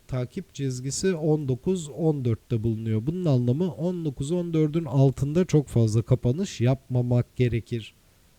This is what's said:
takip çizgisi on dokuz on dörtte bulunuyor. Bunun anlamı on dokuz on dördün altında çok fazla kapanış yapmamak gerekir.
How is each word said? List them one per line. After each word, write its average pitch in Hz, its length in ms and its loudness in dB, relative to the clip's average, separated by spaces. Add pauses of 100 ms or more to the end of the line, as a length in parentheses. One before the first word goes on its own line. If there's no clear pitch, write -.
takip 127 480 -6
çizgisi 135 600 -2
on 156 340 0
dokuz 160 400 -2
on 147 360 0
dörtte 113 380 -2
bulunuyor. 110 440 0
Bunun 175 180 -2
anlamı 139 480 2
on 170 320 -4
dokuz 143 280 -4
on 175 220 -2
dördün 156 300 0
altında 139 600 2
çok 151 240 2
fazla 113 340 2
kapanış 131 580 0
yapmamak 123 760 0
gerekir. 117 580 -2 (440)